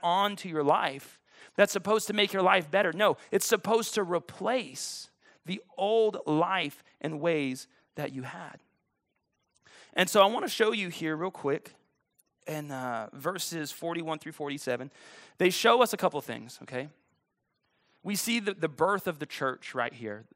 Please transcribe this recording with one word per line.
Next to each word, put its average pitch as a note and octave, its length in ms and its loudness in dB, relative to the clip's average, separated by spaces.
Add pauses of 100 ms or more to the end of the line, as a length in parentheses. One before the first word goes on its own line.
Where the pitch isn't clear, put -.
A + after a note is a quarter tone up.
on G3 320 2
to - 120 -10
your D#3 160 0
life. C#3+ 560 0 (360)
That's G3+ 180 6
supposed G#3 320 0
to G#3 80 -4
make G#3 200 2
your F#3+ 100 2
life F#3 260 4
better. F#3 240 2
No, F#3+ 240 2 (140)
it's - 160 0
supposed A3 480 0
to G#3+ 80 0
replace F3+ 1080 -6 (360)
the F3+ 160 -6 (160)
old G#3+ 400 2 (100)
life E3 560 0 (180)
and D#3 180 -6
ways C#3+ 480 0 (280)
that C#3 180 -8
you C3 80 -8
had. D#3 360 -14 (1400)
And F3+ 120 4
so G#3 140 6
I G3 60 8
want A#3+ 180 -2
to B3+ 60 -4
show A3 220 2
you G3 160 -2
here D#3 260 -2
real F3+ 160 -4
quick - 420 -4 (720)
in, D3+ 240 -8
uh, B2 440 -6
verses D#3+ 580 -6
forty-one E3 480 -6
through D3+ 140 -12
forty-seven. C3+ 580 -6 (480)
They F#3 100 4
show A3+ 320 6
us A#3 100 4
a G3+ 60 -4
couple D3 240 0
things, A#2 420 -12
okay? B2+ 260 -8 (1160)
We G3+ 120 -4
see A#3 240 0
the, G3+ 140 -2
the D#3+ 140 -2
birth F3+ 400 0
of E3 100 -2
the D3 80 -8
church - 480 -4
right A#2+ 200 -2
here. A2 320 -10 (100)